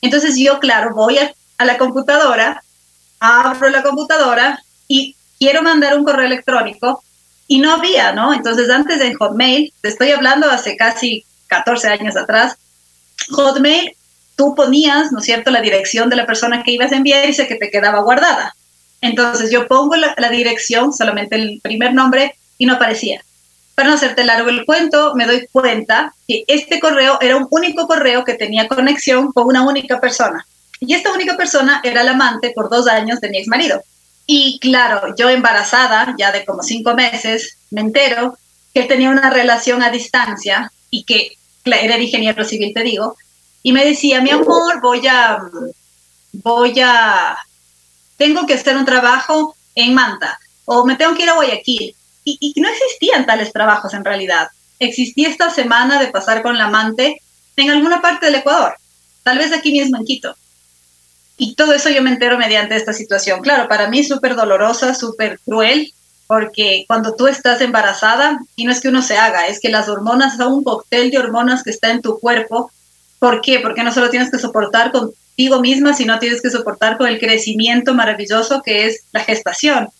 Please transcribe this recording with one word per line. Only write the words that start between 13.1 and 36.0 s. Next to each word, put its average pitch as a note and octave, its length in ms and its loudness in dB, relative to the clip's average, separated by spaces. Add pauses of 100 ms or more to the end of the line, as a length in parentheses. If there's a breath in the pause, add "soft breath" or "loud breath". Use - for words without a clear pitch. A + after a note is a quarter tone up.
Hotmail, C#4 680 2 (400)
tú C#4 200 2
ponías, D4 560 2
¿no A#3 80 -4
es G3+ 60 -8
cierto?, A#3 260 0
la A#3 100 2
dirección G#3+ 480 0
de B3 60 2
la A#3+ 100 0
persona A#3 380 -2
que B3 80 -2
ibas B3 200 0
a C#4 40 0
enviar C#4 340 2
y C#4 40 0
se C4+ 140 0
que A#3 80 -6
te G#3 140 -6
quedaba G#3 300 2
guardada. C4 560 2 (460)
Entonces A#3+ 500 -2
yo A#3+ 160 0
pongo C#4+ 300 4
la, D4+ 200 0
la A#3 120 0
dirección, A#3 640 -2
solamente G#3 420 -4
el A3 260 -4
primer A3+ 320 -2
nombre, C4 420 2 (220)
y B3 80 0
no B3+ 100 2
aparecía. A3+ 460 -4 (540)
Para C#4 140 2
no D4+ 60 4
hacerte C4 280 0
largo A#3 260 0
el A#3+ 160 -4
cuento, D#4 500 2
me A#3+ 100 0
doy B3 260 0
cuenta B3 640 -2 (140)
que A3 200 -4
este D4 320 -2
correo C#4 420 2
era C4 140 2
un C4+ 160 0
único E4 360 0
correo C4+ 360 0
que A#3+ 120 -4
tenía A3 320 -2
conexión C4+ 640 0
con A#3+ 160 2
una C4 140 4
única C4 380 0
persona. A#3 460 -2 (340)
Y B3+ 140 -2
esta F4 180 -2
única F4+ 240 -2
persona C#4+ 480 0
era A#3+ 200 0
la B3+ 80 2
amante B3 440 0
por A3 140 -6
dos A#3+ 180 2
años A3+ 320 0
de G3+ 100 -8
mi G3 80 -4
exmarido. A3+ 460 -2 (420)
Y C#4 340 0
claro, A#3 580 0
yo A#3+ 120 2
embarazada, A#3+ 880 2